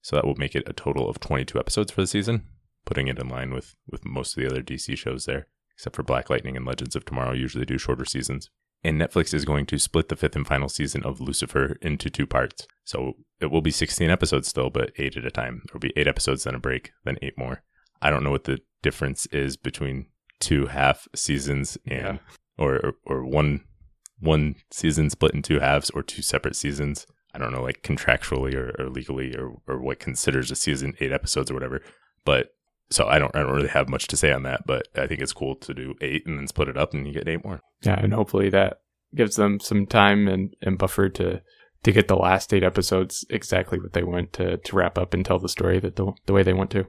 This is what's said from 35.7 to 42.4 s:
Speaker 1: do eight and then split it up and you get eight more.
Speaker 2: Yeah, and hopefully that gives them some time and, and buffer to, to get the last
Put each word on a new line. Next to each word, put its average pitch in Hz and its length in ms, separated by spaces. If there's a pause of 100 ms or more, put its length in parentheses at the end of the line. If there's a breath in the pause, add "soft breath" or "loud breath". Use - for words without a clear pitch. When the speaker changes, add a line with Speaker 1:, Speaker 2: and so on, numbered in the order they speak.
Speaker 1:
do 65 260
eight 73 240
and 78 140
then 69 80
split 73 220
it 67 100
up 71 160
and 69 120
you 73 60
get 76 160
eight 82 160
more. 92 160 (220)
Speaker 2:
Yeah, 98 160
and 101 160
hopefully 98 360
that 95 300 (340)
gives 110 220
them 101 240
some 101 260
time 101 420
and, 95 340
and 95 160
buffer 98 320
to, 87 320 (400 soft breath)
to 113 100
get 104 160
the 95 80
last 92 380